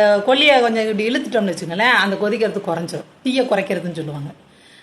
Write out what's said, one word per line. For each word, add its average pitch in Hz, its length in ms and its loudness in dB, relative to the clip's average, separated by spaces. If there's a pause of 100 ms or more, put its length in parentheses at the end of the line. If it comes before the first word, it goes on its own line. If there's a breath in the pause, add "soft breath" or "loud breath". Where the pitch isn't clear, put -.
(260)
கொல்லியை 277 360 6
கொஞ்சம் 226 260 0
இப்படி 214 200 -2
இழுத்துட்டோம்னு 240 440 -2
வச்சுக்கோங்களேன், 175 460 0
அந்த 196 180 0
கொதிக்கிறது 208 460 -2
குறைஞ்சிரும். 165 480 -6 (120)
தீயை 262 240 0
குறைக்கிறதுன்னு 180 540 -4
சொல்லுவாங்க. 147 320 -8 (500 loud breath)